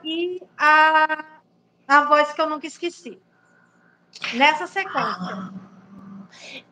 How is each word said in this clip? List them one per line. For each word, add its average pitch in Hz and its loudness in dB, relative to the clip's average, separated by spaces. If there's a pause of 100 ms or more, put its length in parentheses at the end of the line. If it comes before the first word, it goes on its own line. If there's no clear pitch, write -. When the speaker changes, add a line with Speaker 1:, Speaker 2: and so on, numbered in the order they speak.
Speaker 1:
e 339 -6 (160)
a, 311 4 (640)
a 294 6
Voz 294 4
Que 330 -2
Eu 311 -2
Nunca 302 -8
Esqueci. 294 -12 (1160)
Nessa 302 2
sequência. 381 -6
Speaker 2:
Ah. 190 -8 (1200)